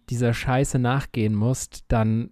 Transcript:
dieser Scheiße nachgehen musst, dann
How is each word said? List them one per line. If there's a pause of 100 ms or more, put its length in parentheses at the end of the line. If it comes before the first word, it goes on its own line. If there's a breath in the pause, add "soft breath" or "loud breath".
(100)
dieser
Scheiße
nachgehen
musst,
dann